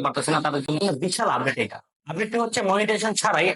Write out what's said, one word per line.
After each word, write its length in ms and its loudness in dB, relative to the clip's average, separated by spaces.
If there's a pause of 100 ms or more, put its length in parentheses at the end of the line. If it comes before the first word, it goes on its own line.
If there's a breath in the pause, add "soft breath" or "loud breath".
পারতেছেন 320 -2
না, 100 2
তাদের 180 -2
জন্য 180 0
একটা 220 0
বিশাল 320 0
আপডেট 280 0
এটা। 140 -10 (320)
আপডেটটা 340 -4
হচ্ছে 160 -4 (100)
মনিটাইজেশন 500 2
ছাড়াই 360 4